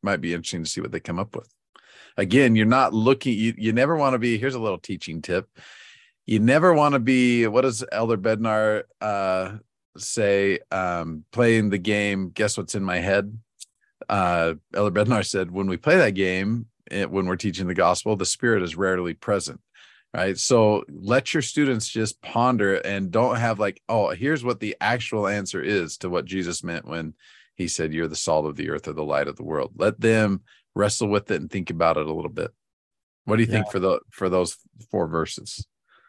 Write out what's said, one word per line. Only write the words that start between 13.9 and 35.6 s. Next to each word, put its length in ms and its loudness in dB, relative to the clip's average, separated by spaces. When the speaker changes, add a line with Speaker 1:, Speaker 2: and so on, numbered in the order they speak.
Speaker 1:
Uh, 460 2
Elder 320 2
Bednar 180 2
said, 280 -4
"When 160 -2
we 100 -2
play 200 4
that 180 4
game, 500 0
it, 220 -2
when 160 0
we're 80 0
teaching 320 -4
the 80 -4
gospel, 400 2
the 100 -4
Spirit 380 0
is 120 -6
rarely 380 -2
present," 480 -4
right? 260 -2
So 520 4
let 460 -2
your 80 0
students 440 -2
just 320 -4
ponder 580 2
and 340 -4
don't 240 2
have 240 -2
like, 280 -2
"Oh, 220 0
here's 340 -4
what 160 -4
the 220 -6
actual 460 -2
answer 340 -4
is 380 -2
to 100 -6
what 160 -2
Jesus 380 -6
meant 240 -8
when 260 -8
he 120 -6
said, 260 -4
'You're 140 -2
the 80 -8
salt 320 0
of 80 -6
the 160 -6
earth 160 -8
or 60 -8
the 100 -6
light 240 -2
of 80 -8
the 80 -14
world.'" 320 -6
Let 260 -2
them 400 2
wrestle 320 0
with 220 0
it 100 0
and 120 -10
think 180 -6
about 260 2
it 120 -2
a 60 -4
little 180 -6
bit. 200 -8
What 100 2
do 80 4
you 40 4
think 200 0
Speaker 2:
Yeah. 40 -10
Speaker 1:
for 80 -2
the, 200 2
for 200 -4
those 280 0
four 180 -2
verses? 580 -6